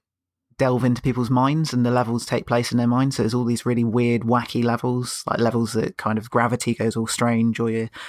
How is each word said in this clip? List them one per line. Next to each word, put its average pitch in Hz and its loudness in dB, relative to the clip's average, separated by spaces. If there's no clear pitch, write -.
delve 127 2
into 123 0
people's 123 0
minds 139 2
and 123 2
the 120 2
levels 120 0
take - -2
place 120 0
in 120 0
their 120 2
minds. 131 2
So 117 0
there's 113 0
all 123 0
these 117 -2
really 120 0
weird, 117 2
wacky 117 0
levels, 123 -2
like - -2
levels 113 0
that 113 -2
kind 107 -2
of 113 -8
gravity 120 0
goes 113 -2
all 113 -2
strange, 117 0
or 113 0
you're, 113 -4